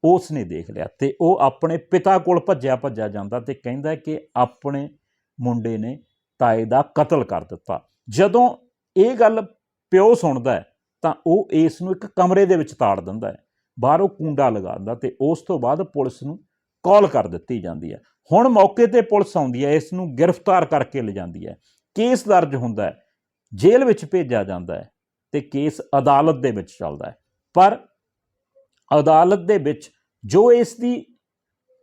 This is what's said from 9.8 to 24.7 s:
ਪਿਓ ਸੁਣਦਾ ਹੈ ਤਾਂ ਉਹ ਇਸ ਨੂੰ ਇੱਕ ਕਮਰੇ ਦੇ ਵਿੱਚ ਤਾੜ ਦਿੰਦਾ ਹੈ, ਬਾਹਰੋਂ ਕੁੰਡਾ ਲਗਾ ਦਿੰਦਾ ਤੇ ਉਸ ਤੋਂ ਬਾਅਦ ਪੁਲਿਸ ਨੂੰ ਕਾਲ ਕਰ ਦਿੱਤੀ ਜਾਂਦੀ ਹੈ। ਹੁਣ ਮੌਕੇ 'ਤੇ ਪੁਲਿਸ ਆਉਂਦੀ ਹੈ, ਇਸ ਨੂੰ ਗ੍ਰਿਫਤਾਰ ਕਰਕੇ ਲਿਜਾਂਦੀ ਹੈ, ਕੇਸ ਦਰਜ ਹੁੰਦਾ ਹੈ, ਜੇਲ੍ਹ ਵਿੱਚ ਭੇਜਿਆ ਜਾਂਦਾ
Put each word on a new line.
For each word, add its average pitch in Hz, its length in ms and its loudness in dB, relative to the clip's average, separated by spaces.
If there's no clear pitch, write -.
ਪਿਓ 202 220 6
ਸੁਣਦਾ 131 400 -2
ਹੈ 85 100 -6
ਤਾਂ 160 120 -2
ਉਹ 175 260 2
ਇਸ 160 300 0
ਨੂੰ 185 100 -6
ਇੱਕ 190 140 -8
ਕਮਰੇ 185 400 2
ਦੇ 180 100 4
ਵਿੱਚ 156 180 -6
ਤਾੜ 101 260 0
ਦਿੰਦਾ 101 280 -10
ਹੈ, 95 80 -12
ਬਾਹਰੋਂ 156 300 2
ਕੁੰਡਾ 151 400 -2
ਲਗਾ 101 260 -6
ਦਿੰਦਾ 104 200 -10
ਤੇ 117 260 -10
ਉਸ 156 220 -2
ਤੋਂ - 160 -6
ਬਾਅਦ 139 240 -2
ਪੁਲਿਸ 131 400 -8
ਨੂੰ 147 160 -12
ਕਾਲ 202 220 6
ਕਰ 131 200 0
ਦਿੱਤੀ 92 340 -8
ਜਾਂਦੀ 82 320 -12
ਹੈ। - 80 -16
ਹੁਣ 226 180 4
ਮੌਕੇ 220 380 4
'ਤੇ 226 140 2
ਪੁਲਿਸ 208 360 0
ਆਉਂਦੀ 131 280 -2
ਹੈ, 143 80 0
ਇਸ 151 200 -2
ਨੂੰ 180 220 -8
ਗ੍ਰਿਫਤਾਰ 170 500 0
ਕਰਕੇ 143 380 -4
ਲਿਜਾਂਦੀ 90 440 -10
ਹੈ, 82 100 -16
ਕੇਸ 247 280 0
ਦਰਜ 175 300 2
ਹੁੰਦਾ 117 300 -4
ਹੈ, 85 120 -6
ਜੇਲ੍ਹ 202 340 4
ਵਿੱਚ 220 180 0
ਭੇਜਿਆ 131 400 -2
ਜਾਂਦਾ 90 300 -10